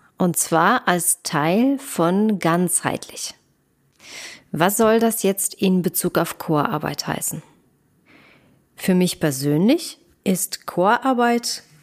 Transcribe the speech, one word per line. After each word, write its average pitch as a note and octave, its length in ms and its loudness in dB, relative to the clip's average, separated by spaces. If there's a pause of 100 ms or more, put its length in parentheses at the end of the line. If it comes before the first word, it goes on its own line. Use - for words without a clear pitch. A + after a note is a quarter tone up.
(180)
Und F3 200 0
zwar F#3 500 2
als F3+ 360 0
Teil G3+ 540 2
von G3 600 0
ganzheitlich. - 920 -2 (1200)
Was F#3 260 0
soll A3+ 220 4
das A3+ 240 0
jetzt - 320 -2
in F#3 260 2
Bezug E3+ 360 -2
auf E3 200 -2
Chorarbeit D3 680 -2
heißen? - 360 -6 (1400)
Für - 180 0
mich F3+ 240 2
persönlich D3+ 800 0 (260)
ist - 440 -4
Chorarbeit A#3+ 960 0 (200)